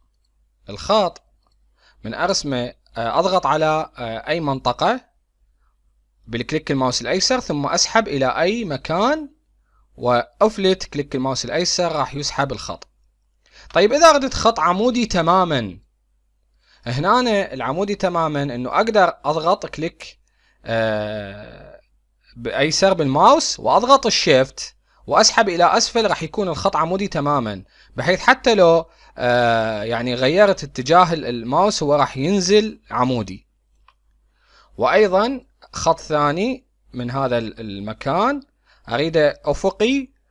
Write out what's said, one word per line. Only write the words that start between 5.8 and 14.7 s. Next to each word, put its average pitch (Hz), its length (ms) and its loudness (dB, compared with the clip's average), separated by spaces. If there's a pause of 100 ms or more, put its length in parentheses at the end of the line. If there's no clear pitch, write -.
بالكليك 120 440 -6
الماوس 127 320 -2
الأيسر، 185 380 -2
ثم 147 260 -4
أسحب 214 420 0
إلى 135 180 0
أي 190 380 -2
مكان 214 640 -4 (680)
وأفلت 185 880 0
كليك 143 300 -8
الماوس 131 300 -4
الأيسر 170 480 -2
راح 143 220 -4
يسحب 143 380 -4
الخط. - 360 -12 (840)
طيب، 202 180 4
إذا 320 180 8
أردت 277 240 2
خط 220 260 0
عمودي 214 460 0